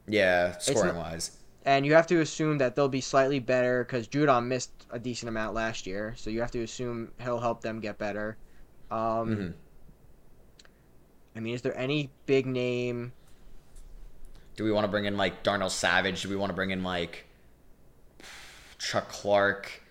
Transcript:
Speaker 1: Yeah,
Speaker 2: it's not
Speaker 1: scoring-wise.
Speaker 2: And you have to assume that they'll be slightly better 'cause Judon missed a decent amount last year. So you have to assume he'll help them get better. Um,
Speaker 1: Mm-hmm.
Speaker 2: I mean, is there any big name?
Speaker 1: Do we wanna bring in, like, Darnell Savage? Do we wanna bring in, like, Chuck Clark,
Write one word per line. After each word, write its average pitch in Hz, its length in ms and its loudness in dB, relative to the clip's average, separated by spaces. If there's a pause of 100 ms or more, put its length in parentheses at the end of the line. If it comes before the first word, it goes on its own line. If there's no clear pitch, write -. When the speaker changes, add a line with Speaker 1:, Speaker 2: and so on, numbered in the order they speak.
Speaker 1:
Yeah, 90 480 4
Speaker 2:
it's - 140 -4
not 135 80 4
Speaker 1:
scoring-wise. 85 600 -2 (280)
Speaker 2:
And 139 180 4
you 143 80 4
have 160 160 8
to 175 120 4
assume 156 380 0
that 127 160 2
they'll 143 140 4
be 131 140 -2
slightly 135 360 4
better 123 460 2
'cause 113 240 -4
Judon 135 380 4
missed 123 260 -4 (180)
a 123 80 -8
decent 120 300 -6
amount 110 260 -4
last 113 320 -4
year. 107 300 -6
So 107 140 -6
you 113 100 -2
have 120 120 -2
to 120 100 -4
assume 117 580 -6
he'll 123 180 -2
help 117 220 -2
them 113 200 -6
get 104 180 -8
better. 104 400 -6 (520)
Um, 113 80 -4
Speaker 1:
Mm-hmm. 113 520 -2 (1900)
Speaker 2:
I 113 40 -8
mean, 113 140 -4
is 123 80 -4
there - 140 -2
any 135 340 -2 (140)
big 135 220 4
name? 123 640 -2 (1400)
Speaker 1:
Do 104 80 -4
we 110 80 2
wanna 104 160 4
bring 104 160 0
in, 101 140 0
like, 95 240 0
Darnell 98 280 2
Savage? 92 520 2
Do 95 80 -4
we 98 60 -2
wanna 98 180 -2
bring 95 160 -2
in, 92 120 -2
like, 90 440 -4 (1500)
Chuck - 320 -2
Clark, 101 600 2 (200)